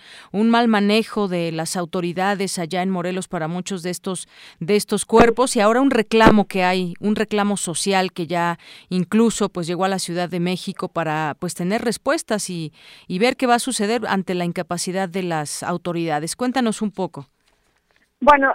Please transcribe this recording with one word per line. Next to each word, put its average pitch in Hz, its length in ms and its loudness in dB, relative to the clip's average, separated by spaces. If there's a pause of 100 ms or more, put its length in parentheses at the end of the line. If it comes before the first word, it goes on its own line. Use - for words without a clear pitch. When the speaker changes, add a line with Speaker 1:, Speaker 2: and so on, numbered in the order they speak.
(320)
Speaker 1:
un 220 180 2
mal 233 180 4
manejo 208 600 2
de 170 240 -2
las 165 260 -4
autoridades 180 800 -2
allá 175 240 -4
en 185 80 0
Morelos 180 380 -4
para 160 200 -4
muchos 180 360 -6
de 180 80 -4
estos, 180 360 -8 (320)
de 185 180 0
estos 202 280 -2
cuerpos 233 380 4
y 247 160 0
ahora 220 220 4
un 277 100 4
reclamo 220 560 4
que 190 160 -2
hay, 180 380 0
un 208 160 0
reclamo 208 400 0
social 185 560 -2
que 170 140 -6
ya 170 300 -2 (300)
incluso, 202 640 2
pues, 170 180 -6
llegó 175 160 -2
a 190 60 2
la 190 100 -2
Ciudad 175 300 -4
de 180 100 -4
México 180 480 -4
para, 156 500 -4
pues, 175 160 -6
tener 190 280 -2
respuestas 240 680 -2
y, 165 220 -8 (380)
y 180 100 -2
ver 254 160 2
qué - 100 -2
va 240 100 4
a 233 40 2
suceder 226 480 -2
ante 190 280 -2
la 175 100 -2
incapacidad 175 640 -4
de 185 140 -4
las 160 380 -4
autoridades. 165 760 -4
Cuéntanos 247 440 -2
un 214 100 -4
poco. 170 340 -8 (960)
Speaker 2:
Bueno, 277 340 6